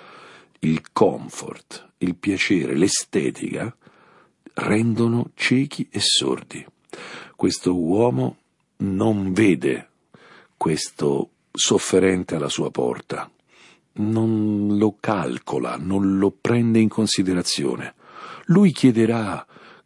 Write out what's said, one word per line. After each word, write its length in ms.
Il 320
comfort, 1080
il 160
piacere, 600
l'estetica 1000
rendono 800
ciechi 560
e 120
sordi. 640
Questo 360
uomo 640
non 540
vede 580
questo 720
sofferente 840
alla 140
sua 200
porta, 640
non 840
lo 220
calcola, 760
non 400
lo 140
prende 480
in 100
considerazione. 1080
Lui 260
chiederà 760